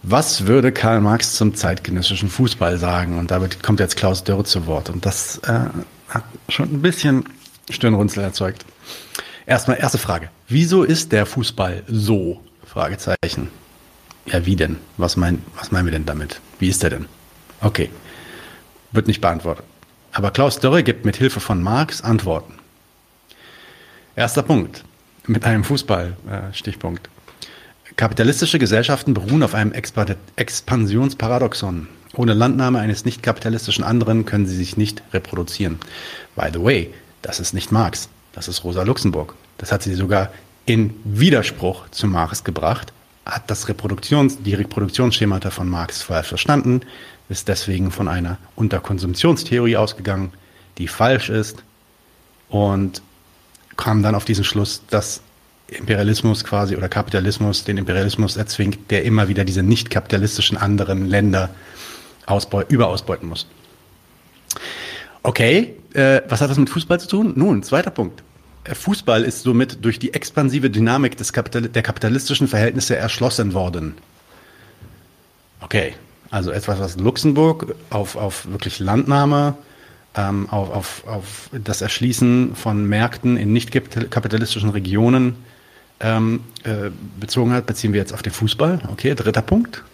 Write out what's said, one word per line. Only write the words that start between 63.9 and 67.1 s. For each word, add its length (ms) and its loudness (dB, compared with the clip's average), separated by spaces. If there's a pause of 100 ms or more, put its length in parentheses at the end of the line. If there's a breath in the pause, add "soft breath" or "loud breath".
Okay, 500 4 (200)
äh, 360 6
was 120 0
hat 100 2
das 80 2
mit 100 6
Fußball 300 0
zu 80 -10
tun? 280 2